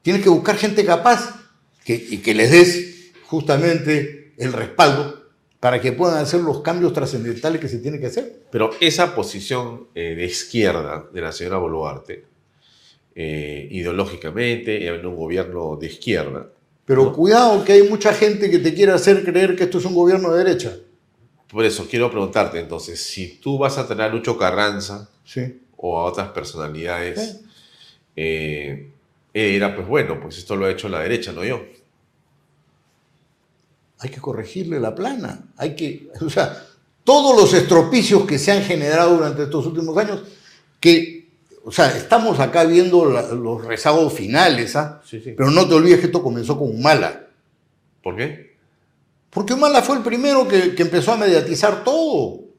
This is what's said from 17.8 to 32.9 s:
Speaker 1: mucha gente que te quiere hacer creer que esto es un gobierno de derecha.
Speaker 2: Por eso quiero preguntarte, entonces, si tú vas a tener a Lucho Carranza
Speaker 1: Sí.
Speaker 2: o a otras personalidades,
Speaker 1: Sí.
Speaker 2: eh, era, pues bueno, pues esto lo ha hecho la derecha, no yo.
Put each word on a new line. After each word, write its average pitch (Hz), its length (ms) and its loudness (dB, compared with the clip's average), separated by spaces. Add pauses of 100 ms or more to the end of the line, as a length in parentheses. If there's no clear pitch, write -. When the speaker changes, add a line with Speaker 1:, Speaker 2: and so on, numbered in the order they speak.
Speaker 1:
mucha 208 300 2
gente 208 360 0
que 170 80 2
te 156 160 0
quiere 196 200 4
hacer 196 300 4
creer 180 320 2
que 185 100 0
esto 180 120 -4
es 175 80 -4
un 185 80 -4
gobierno 175 380 4
de 175 140 2
derecha. 147 280 -2 (720)
Speaker 2:
Por 110 160 -4
eso 104 240 -2
quiero 120 220 -2
preguntarte, 98 500 -2
entonces, 82 400 -12
si - 360 -12
tú 139 240 -6
vas 139 180 -2
a 131 100 -6
tener 110 180 -4
a 110 40 -4
Lucho 113 260 -4
Carranza 101 760 -4 (160)
Speaker 1:
Sí. 127 340 -12 (180)
Speaker 2:
o 85 220 -6
a 87 60 -2
otras 90 240 -6
personalidades, 85 880 -10
Speaker 1:
Sí. 214 260 -12 (680)
Speaker 2:
eh, 76 720 -8 (460)
era, 101 420 -2
pues 95 120 -10
bueno, 117 340 -2
pues 78 160 -16
esto 98 180 -10
lo 95 100 -2
ha 95 60 0
hecho 98 180 -8
la 85 120 -6
derecha, 95 320 -6
no 87 120 -10
yo. 120 160 -8 (2500)